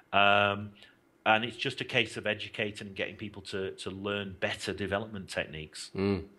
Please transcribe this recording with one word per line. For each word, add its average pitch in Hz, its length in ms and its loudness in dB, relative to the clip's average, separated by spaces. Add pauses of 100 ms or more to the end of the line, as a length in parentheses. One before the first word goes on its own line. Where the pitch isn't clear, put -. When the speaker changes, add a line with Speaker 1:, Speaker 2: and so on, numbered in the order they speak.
(120)
Speaker 1:
Um, 101 600 6 (560)
and 110 180 6
it's 113 120 -8
just - 220 -4
a 120 60 -4
case 117 320 0
of 107 80 -6
educating 107 600 -4
and 98 80 -12
getting 98 220 -4
people 107 260 -10
to, 95 280 -4
to - 200 -8
learn 98 480 -4
better 101 340 -2
development 101 560 -4
techniques. 78 640 -6
Speaker 2:
Mm. 95 280 2 (160)